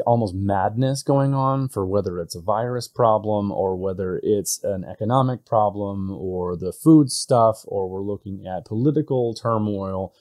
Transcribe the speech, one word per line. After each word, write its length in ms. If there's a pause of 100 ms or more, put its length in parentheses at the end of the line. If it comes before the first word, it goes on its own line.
almost 300
madness 640
going 320
on 340
for 160
whether 360
it's 160
a 40
virus 460
problem 640
or 240
whether 480
it's 400
an 220
economic 600
problem 680
or 440
the 160
food 380
stuff 560
or 220
we're 140
looking 440
at 180
political 720
turmoil, 880